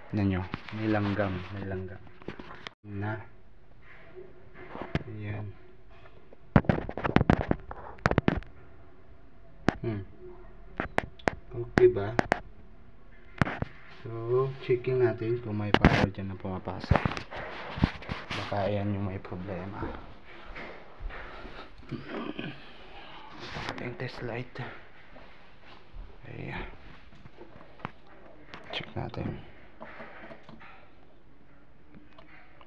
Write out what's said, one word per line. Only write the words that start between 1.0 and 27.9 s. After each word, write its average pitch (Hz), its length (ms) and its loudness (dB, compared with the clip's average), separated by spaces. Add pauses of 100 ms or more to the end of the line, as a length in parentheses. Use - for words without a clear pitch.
may 98 80 -4
langgam. 92 320 -2 (880)
Na. 104 320 0 (1900)
Ayan. 104 400 -6 (4000)
Hmm. 107 240 0 (1400)
Okay 123 400 10
ba? 101 240 2 (1900)
So, 117 400 4 (160)
checking 127 400 6
natin 117 400 4
kung 104 160 0
may 104 160 4
power - 400 10
dyan 95 160 -2
na 92 80 -4
pumapasok. 92 640 4 (1400)
Baka 101 320 4
ayan 101 240 4
yung 98 160 2
may 95 80 -2
problema. 95 640 -4 (3750)
Ating - 320 -4
test 123 260 -4
light. 120 320 -4 (1800)
Ayan. 160 320 -4 (2000)